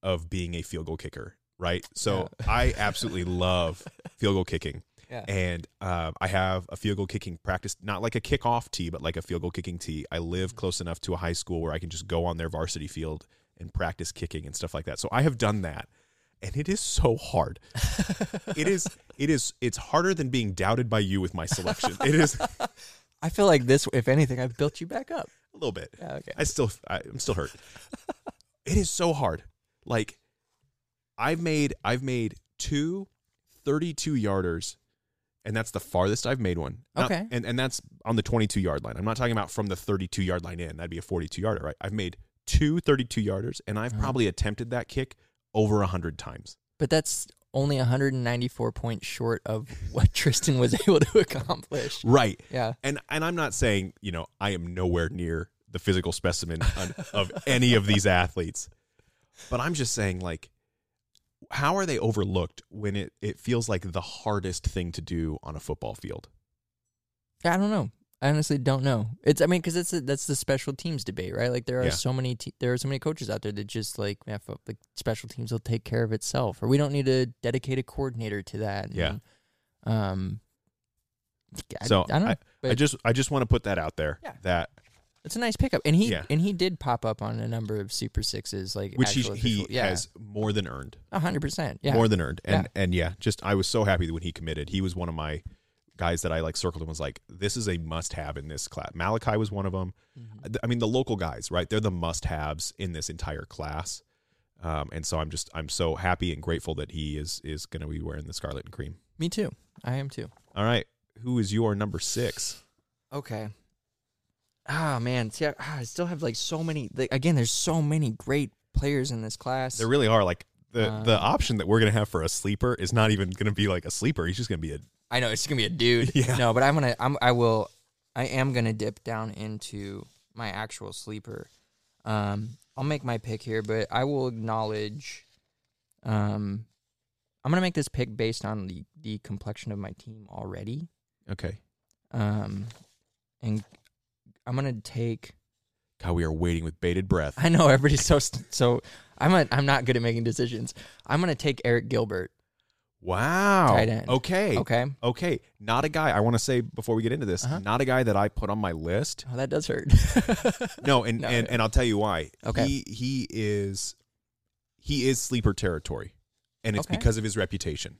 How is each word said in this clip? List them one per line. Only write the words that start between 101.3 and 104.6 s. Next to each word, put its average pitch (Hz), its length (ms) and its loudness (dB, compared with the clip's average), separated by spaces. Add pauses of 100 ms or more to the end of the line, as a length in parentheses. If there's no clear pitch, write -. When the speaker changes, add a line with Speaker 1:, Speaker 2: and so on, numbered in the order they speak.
Speaker 1:
right? 87 160 0
They're 107 120 0
the 107 120 2
must-haves 82 840 -4
in 92 160 -6
this 78 160 -6
entire 78 360 -6
class, 78 580 -8 (580)